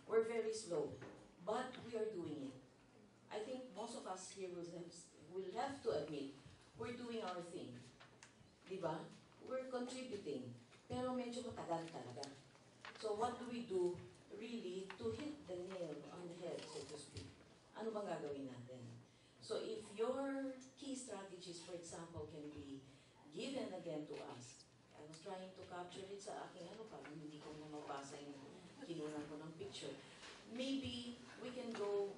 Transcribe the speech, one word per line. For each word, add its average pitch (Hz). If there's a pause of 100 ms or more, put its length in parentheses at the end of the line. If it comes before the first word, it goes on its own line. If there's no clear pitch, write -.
We're 220
very 220
slow. 170 (560)
But 247 (160)
we 233
are 214
doing 147
it. - (680)
I 214
think 247
most 240
of -
us 185
here 190
will 170
have, 175 (400)
will 185
have 269
to - (100)
admit, 151 (480)
we're 240
doing 233
our 180
thing. 123 (960)
Di 190
ba? 160 (400)
We're 254
contributing. 247 (320)
Pero 254
medyo 247
matagal 165
talaga. 120 (800)
So 208
what 240
do 240
we 220
do 180 (320)
really 196
to 226
hit -
the 175
nail 170 (160)
on 175
the 170
head, -
so -
to 151
speak? - (480)
Ano 220
bang 208
gagawin 143
natin? 123 (480)
So -
if 220
your 269 (240)
key 269
strategies, 185
for 175
example, 165
can 151
be 139 (560)
given 220
again 165
to 143 (240)
us, - (320)
I 151
was 156
trying 185
to 185
capture 180
it 202
sa -
aking 170
ano, 220
parang 147
hindi 151
ko 151
na 151
mabasa 147
yung 139 (480)
kinunan 151
ko 151
ng 160
picture. - (640)
Maybe 247 (240)
we 247
can 247
go 202 (100)